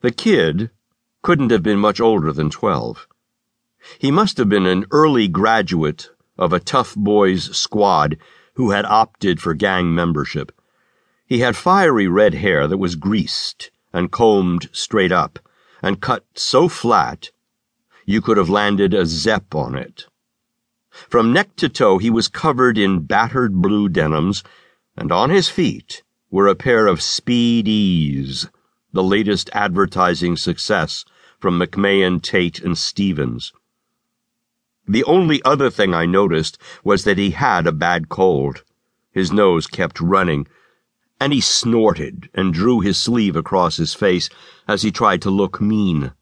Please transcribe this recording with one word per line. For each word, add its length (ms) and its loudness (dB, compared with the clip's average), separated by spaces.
The 100 0
kid 600 0
couldn't 280 2
have 120 2
been 160 2
much 220 2
older 320 2
than 180 -2
twelve. 560 -4
He 120 -2
must 280 0
have 100 2
been 160 2
an 260 0
early 380 2
graduate 800 0
of 160 0
a 60 0
tough 340 -2
boys 600 2
squad 640 0
who 160 0
had 160 0
opted 520 0
for 140 -4
gang 420 0
membership. 560 -2
He 140 0
had 160 0
fiery 520 2
red 240 4
hair 340 0
that 120 -2
was 180 -2
greased 760 -4
and 180 -2
combed 600 2
straight 400 0
up, 260 -2
and 180 -4
cut 240 -4
so 320 2
flat 640 -2
you 160 0
could 160 2
have 100 2
landed 460 2
a 100 2
Zepp 500 -2
on 200 -6
it. 320 -12
From 200 2
neck 260 0
to 120 -2
toe, 300 2
he 100 0
was 200 0
covered 500 0
in 220 2
battered 600 0
blue 300 2
denims, 520 0
and 160 -4
on 160 2
his 220 2
feet 520 -6
were 160 2
a 80 2
pair 320 2
of 160 0
Speedies, 1500 -2
the 80 0
latest 500 -2
advertising 840 0
success 680 -4
from 220 -2
McMahon, 600 0
Tate, 380 -2
and 180 -4
Stevens. 760 -4
The 180 0
only 400 2
other 260 2
thing 240 0
I 120 0
noticed 520 0
was 220 2
that 140 2
he 120 0
had 360 0
a 60 0
bad 360 -2
cold. 560 0
His 200 -2
nose 340 2
kept 340 -6
running, 460 0
and 140 -2
he 80 0
snorted 920 -2
and 180 -2
drew 280 0
his 180 0
sleeve 360 0
across 440 0
his 160 -4
face 340 0
as 140 -2
he 80 0
tried 320 0
to 80 -2
look 300 -2
mean. 600 -2